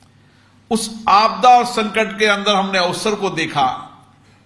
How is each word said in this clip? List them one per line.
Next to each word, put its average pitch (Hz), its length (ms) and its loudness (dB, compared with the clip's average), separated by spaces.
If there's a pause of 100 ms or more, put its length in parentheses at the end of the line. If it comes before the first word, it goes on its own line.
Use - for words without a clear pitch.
(720)
उस - 380 -6
आपदा 208 400 4
और 247 160 8
संकट 214 540 -4
के 214 80 2
अंदर 202 280 0
हमने 196 240 -2
अवसर 180 360 -2
को 190 160 -4
देखा 147 680 -4 (460)